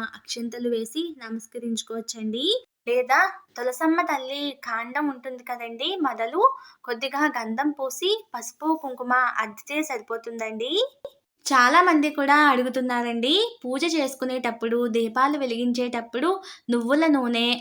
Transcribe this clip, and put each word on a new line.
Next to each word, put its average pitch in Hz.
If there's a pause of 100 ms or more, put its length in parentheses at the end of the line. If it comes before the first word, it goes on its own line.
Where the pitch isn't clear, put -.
(140)
అక్షింతలు 240
వేసి 226 (200)
నమస్కరించుకోవచ్చండి. 226 (420)
లేదా 254 (360)
తులసమ్మ 320
తల్లి 285 (220)
కాండం 240
ఉంటుంది 254
కదండి, 240 (160)
మొదలు, 240 (420)
కొద్దిగా 254 (160)
గంధం 226
పూసి 294 (220)
పసుపు, 240 (140)
కుంకుమ 247 (300)
అద్దితే 220
సరిపోతుందండి. 226 (800)
చాలా 262
మంది 302
కూడా 285 (140)
అడుగుతున్నారండి, 247 (320)
పూజ 262 (120)
చేసుకునేటప్పుడు, 254 (180)
దీపాలు 247
వెలిగించేటప్పుడు 240 (400)
నువ్వుల 247
నూనె, 240 (160)